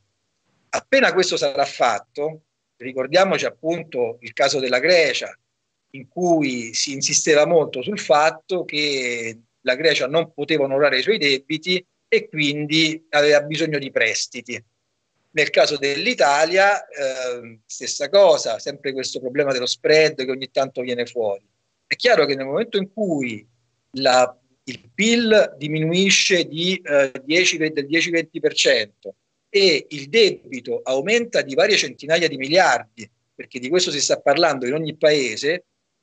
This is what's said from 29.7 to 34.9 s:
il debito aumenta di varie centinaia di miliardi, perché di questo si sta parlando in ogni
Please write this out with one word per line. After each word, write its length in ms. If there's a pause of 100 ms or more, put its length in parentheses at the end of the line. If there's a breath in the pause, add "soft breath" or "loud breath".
il 180
debito 760
aumenta 600
di 120
varie 220
centinaia 500
di 100
miliardi, 720 (240)
perché 280
di 80
questo 240
si 80
sta 180
parlando 480
in 80
ogni 220